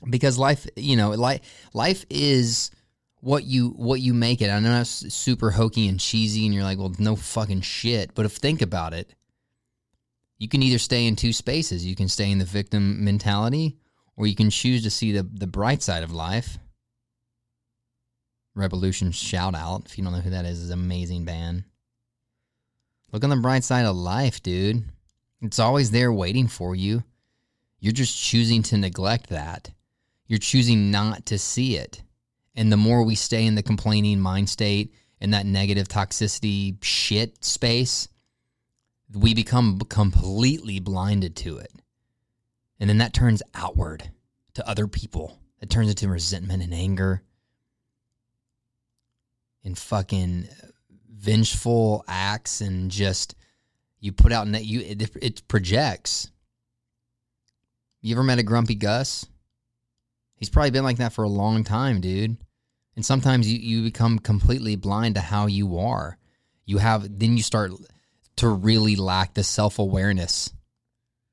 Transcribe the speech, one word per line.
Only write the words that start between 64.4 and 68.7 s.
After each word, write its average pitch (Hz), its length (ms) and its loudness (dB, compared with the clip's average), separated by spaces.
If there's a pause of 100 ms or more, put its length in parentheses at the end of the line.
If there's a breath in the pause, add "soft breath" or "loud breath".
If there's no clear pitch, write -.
blind 101 400 -2
to 98 40 -2
how 104 260 0
you 98 320 0
are. 104 380 -4 (480)
You 98 140 0
have, 104 400 0
then 117 180 4
you 113 60 2
start 104 300 -2 (640)
to 117 120 2
really 107 480 4